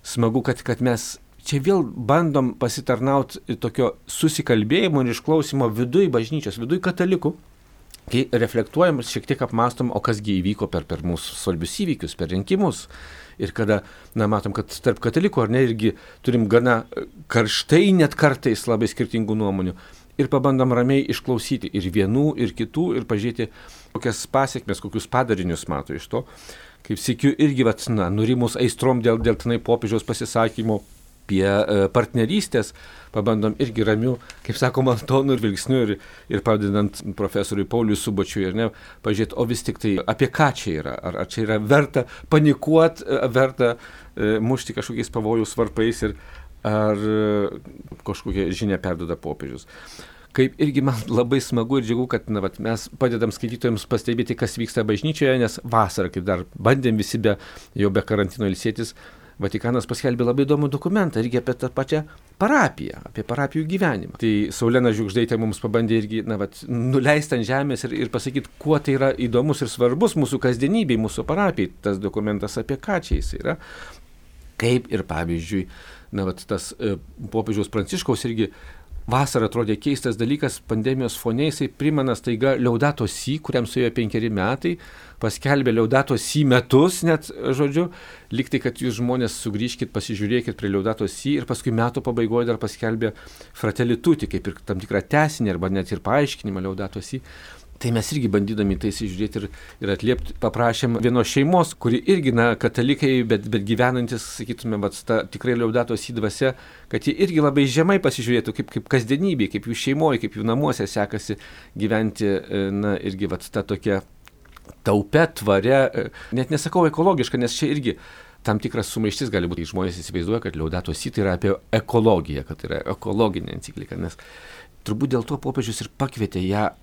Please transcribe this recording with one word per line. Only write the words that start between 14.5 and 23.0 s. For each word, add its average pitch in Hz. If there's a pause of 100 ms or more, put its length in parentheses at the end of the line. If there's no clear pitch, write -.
kad -
tarp 117
katalikų, 135
ar 107
ne, 131
irgi 113 (240)
turim 117
gana, 117
e, - (200)
karštai, 117
net 165
kartais 131
labai 113
skirtingų 110
nuomonių, 95 (440)
ir 135
pabandom 131
ramiai 131
išklausyti -
ir 92
vienų, 120
ir 120
kitų, 151 (140)
ir -